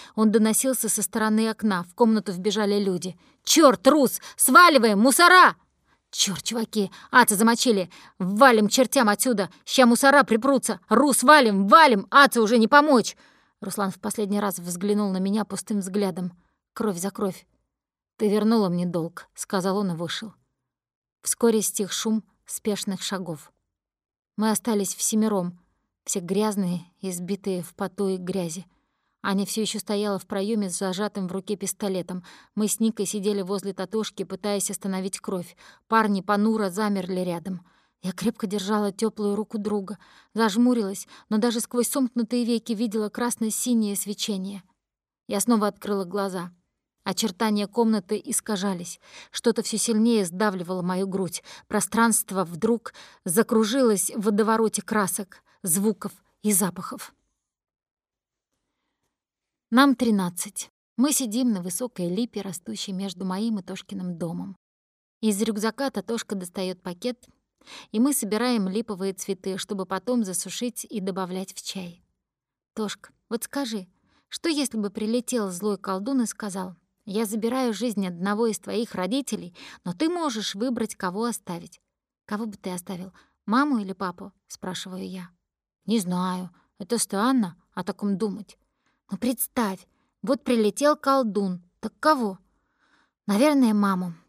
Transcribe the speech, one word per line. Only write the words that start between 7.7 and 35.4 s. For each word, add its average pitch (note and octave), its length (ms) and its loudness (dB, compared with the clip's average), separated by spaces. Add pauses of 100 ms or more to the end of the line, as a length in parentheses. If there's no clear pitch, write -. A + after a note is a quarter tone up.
Валим G#3 500 6
чертям A#3+ 400 2
отсюда! G#3 400 0 (160)
Ща B3+ 220 6
мусора C4+ 380 6
припрутся! A3+ 640 0
Рус, B3+ 340 4
валим, A3+ 460 6
валим! C4+ 420 8
Аца B3+ 320 8
уже A3 160 4
не A3 80 6
помочь!» C#4+ 500 6 (440)
Руслан G3 300 -6
в - 80 -12
последний G3+ 420 -2
раз G3+ 180 -2
взглянул F#3+ 520 -2
на F#3 80 -2
меня G3 260 0
пустым G3+ 360 -4
взглядом. F#3 520 -4 (420)
«Кровь G#3+ 240 -4
за F#3+ 120 -4
кровь!» G3 360 -6 (720)
«Ты G#3+ 100 2
вернула G#3+ 400 2
мне F3 160 -2
долг», — E3+ 500 -6
сказал F#3+ 440 -2
он G3 140 -2
и - 20 -2
вышел. E3+ 400 -8 (880)
Вскоре A3+ 400 2
стих F#3+ 280 -4
шум A3 320 -2 (220)
спешных - 580 -6
шагов. E3+ 500 -8 (840)
Мы A3 140 0
остались G#3 440 -2
всемиром, G#3 640 0 (460)
все - 160 -4
грязные, F#3+ 640 -2 (180)
избитые F#3 640 -6
в - 120 -16
поту G3 340 -4
и F#3+ 80 -2
грязи. F3+ 500 -6 (560)
Аня G3+ 220 0
всё A3 180 -4
ещё G#3 180 -4
стояла G#3 380 -2
в - 80 -12
проёме G3+ 440 -2
с E3+ 80 -6
зажатым G3 480 -4
в F3 60 -8
руке G3 240 -6
пистолетом. F#3 640 -6 (320)
Мы G#3 140 0
с - 100 -2
Никой A3 280 0
сидели G3+ 360 -2
возле F#3+ 300 -4
Татошки, G3 500 -6
пытаясь G3 480 -4
остановить F#3+ 480 -6
кровь. F#3 380 -8 (320)